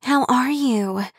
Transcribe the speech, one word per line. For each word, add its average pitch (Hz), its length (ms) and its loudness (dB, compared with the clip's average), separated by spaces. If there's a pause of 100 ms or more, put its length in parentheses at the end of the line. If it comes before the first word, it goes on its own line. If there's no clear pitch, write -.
How 277 220 2
are 254 240 2
you? 214 540 0 (160)